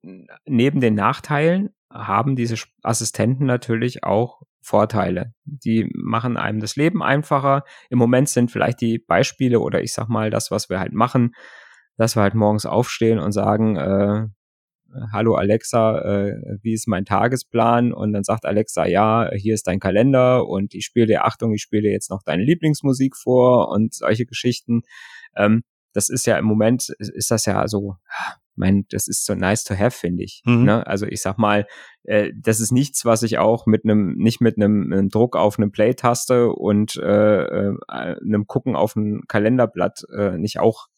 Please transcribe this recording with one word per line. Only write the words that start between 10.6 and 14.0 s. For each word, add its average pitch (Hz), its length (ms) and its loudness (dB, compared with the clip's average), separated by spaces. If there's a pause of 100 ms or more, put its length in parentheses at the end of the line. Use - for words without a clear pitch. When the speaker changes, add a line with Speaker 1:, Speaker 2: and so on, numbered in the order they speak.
Speaker 1:
wir 95 120 -4
halt - 120 -6
machen, 120 420 0 (600)
dass 113 200 0
wir 107 60 4
halt 101 120 2
morgens 107 320 2
aufstehen 113 520 0
und 90 140 -2
sagen, 104 440 0
äh, 101 500 0 (840)